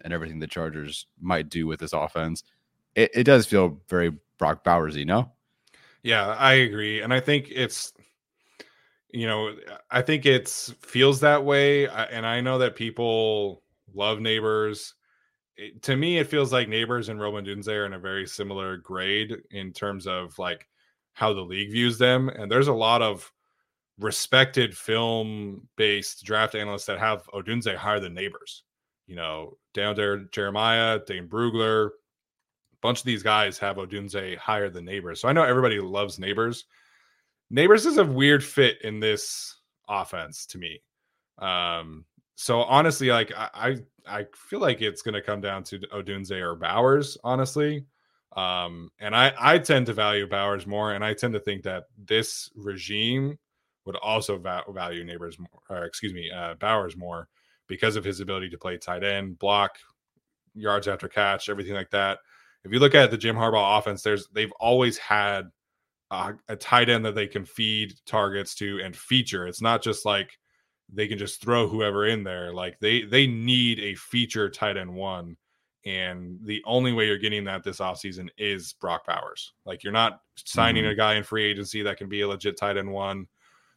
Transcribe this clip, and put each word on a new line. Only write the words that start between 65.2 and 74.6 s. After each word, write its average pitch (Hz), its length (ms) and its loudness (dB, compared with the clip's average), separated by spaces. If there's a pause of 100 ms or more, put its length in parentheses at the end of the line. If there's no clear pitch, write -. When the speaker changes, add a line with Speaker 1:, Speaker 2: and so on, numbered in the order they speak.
Speaker 2:
a, 98 220 -4 (160)
a 107 60 -6
tight 120 340 4
end 113 160 2
that 104 100 -2
they 104 120 -2
can 98 180 -8
feed 107 480 -4 (120)
targets 101 500 -2
to 101 280 -6
and 92 120 -10
feature. 101 520 -2
It's 87 140 -10
not 113 200 2
just 107 220 -4
like 98 340 -2 (540)
they 104 160 -4
can 104 100 -6
just 101 240 -8
throw 117 260 2
whoever 104 400 0
in 110 160 0
there. 90 300 -8
Like, 90 260 -8
they, 110 240 2
they 131 240 4
need 120 520 2
a 101 160 -6
feature 110 540 -2
tight 101 280 -4